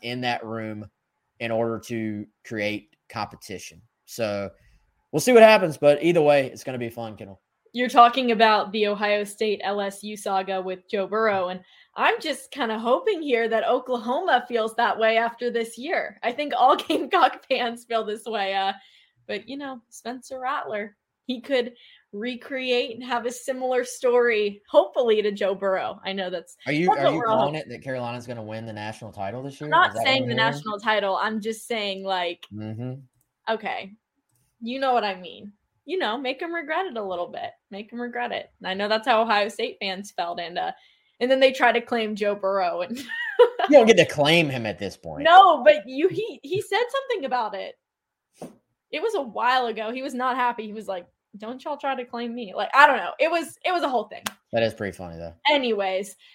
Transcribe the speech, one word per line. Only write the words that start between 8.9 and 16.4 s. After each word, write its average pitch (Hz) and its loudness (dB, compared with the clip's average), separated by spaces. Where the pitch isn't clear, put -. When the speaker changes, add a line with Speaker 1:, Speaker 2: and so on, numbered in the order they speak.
Speaker 2:
State 208 -4
L 202 -2
S 196 -8
U 214 -10
saga 190 -4
with 185 -8
Joe 196 -4
Burrow, 196 0
and 185 -8
I'm 339 0
just - -8
kinda 226 -4
hoping 302 0
here 233 0
that 220 0
Oklahoma 254 0
feels 226 -2
that 220 0
way 220 4
after 233 -2
this 226 -4
year. 254 -6
I 240 -2
think 294 -4